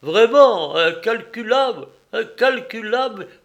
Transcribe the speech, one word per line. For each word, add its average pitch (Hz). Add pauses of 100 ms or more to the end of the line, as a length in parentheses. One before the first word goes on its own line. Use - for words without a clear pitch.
Vraiment, 208
incalculables, 214 (260)
incalculables, 226 (180)